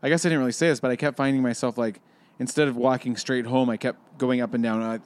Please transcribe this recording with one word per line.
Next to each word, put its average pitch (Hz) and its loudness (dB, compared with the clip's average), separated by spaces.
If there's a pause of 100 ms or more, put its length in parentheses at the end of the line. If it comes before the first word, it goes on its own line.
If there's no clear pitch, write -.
I 139 0
guess 165 2
I 175 4
didn't 160 2
really 127 0
say 165 2
this, 139 2
but 127 0
I 123 0
kept 147 -2
finding 135 2
myself, 120 -2
like, 113 -4 (360)
instead 143 0
of 127 -2
walking 123 0
straight 127 -2
home, 127 2
I 110 -2
kept - -6
going 127 0
up 117 -4
and 120 0
down, 113 0
uh, 113 -4